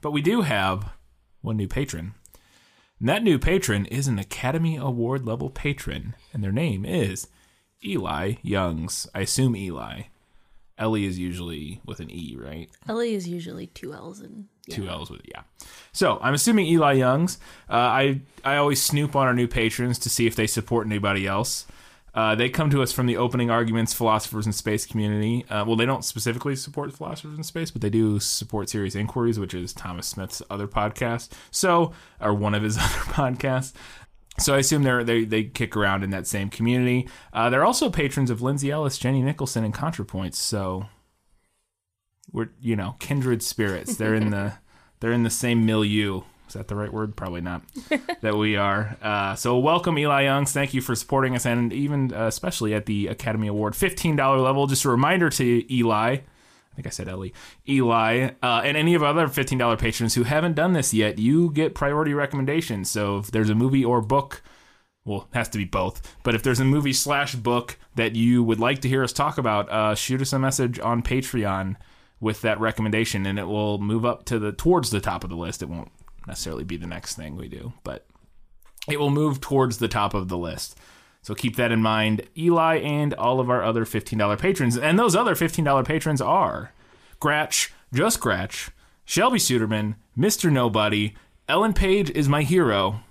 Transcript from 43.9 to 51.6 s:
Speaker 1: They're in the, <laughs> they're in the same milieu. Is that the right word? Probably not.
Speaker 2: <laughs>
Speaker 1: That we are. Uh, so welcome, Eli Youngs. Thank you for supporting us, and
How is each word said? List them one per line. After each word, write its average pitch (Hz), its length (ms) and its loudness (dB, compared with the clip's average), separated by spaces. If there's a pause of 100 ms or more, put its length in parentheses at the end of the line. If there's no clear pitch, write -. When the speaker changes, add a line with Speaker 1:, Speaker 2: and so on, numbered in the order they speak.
Speaker 1:
They're 107 200 0
in 107 160 2
the, 101 220 -4 (240)
<laughs> - 220 -20
they're 117 120 -2
in 120 120 2
the 113 60 2
same 117 360 2
milieu. 104 560 2 (260)
Is - 80 -20
that 98 120 -10
the 104 80 -8
right 104 160 -6
word? 107 240 -6
Probably 87 260 -8
not. 87 220 -8 (260)
Speaker 2:
<laughs> 294 120 0 (200)
Speaker 1:
That 107 160 0
we 107 180 2
are. 101 460 -2
Uh, 101 340 -2
so 123 220 0
welcome, 160 420 2
Eli 143 240 2
Youngs. 139 300 2
Thank 139 200 -2
you 131 60 2
for 120 160 -2
supporting 131 400 0
us, 117 100 -2
and 120 280 0